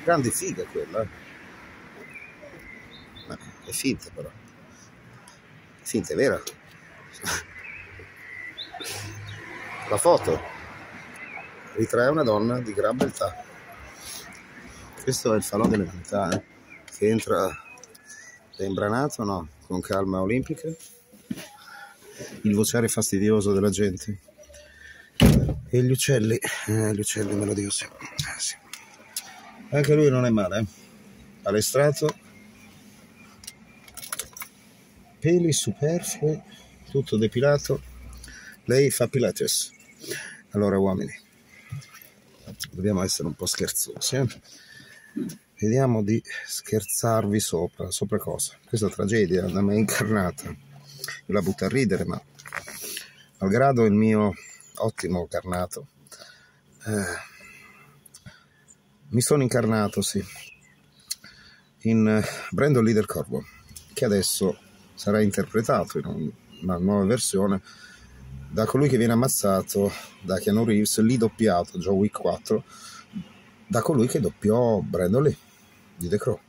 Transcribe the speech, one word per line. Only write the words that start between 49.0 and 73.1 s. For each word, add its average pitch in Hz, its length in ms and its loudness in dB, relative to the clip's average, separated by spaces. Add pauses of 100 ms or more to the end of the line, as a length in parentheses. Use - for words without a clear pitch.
da 95 180 -2
me 101 140 2
incarnata. 104 760 0
Io - 840 -12
la 101 80 2
butto 95 240 -2
a 95 40 2
ridere, 98 360 2
ma 87 160 -6 (1160)
malgrado 117 460 4
il 104 80 6
mio 107 400 4 (420)
ottimo 90 520 -2
carnato, 90 600 -6 (960)
eh, 107 180 -2 (2000)
mi 120 120 2
sono 143 220 4
incarnato, 110 580 2
sì, 98 220 -2 (1600)
in, 113 260 4
eh, 107 160 4 (280)
Brandon 127 320 4
Lee 113 100 4
del 104 120 4
Corvo, 69 400 -6 (480)
che - 120 0
adesso 98 520 2 (360)
sarà 104 280 2
interpretato 101 800 0
in 73 60 -4
un, 80 260 -6 (300)
una 90 160 -2
nuova 98 280 2
versione 98 560 0 (880)
da 107 160 0
colui 135 220 2
che 127 100 4
viene 117 160 4
ammazzato 101 800 2 (300)
da 92 160 -2
Keanu 104 260 2
Reeves, 104 380 2
lì 117 160 4
doppiato, 104 600 2
John 90 180 0
Wick 104 240 2
quattro, 87 440 -2 (1040)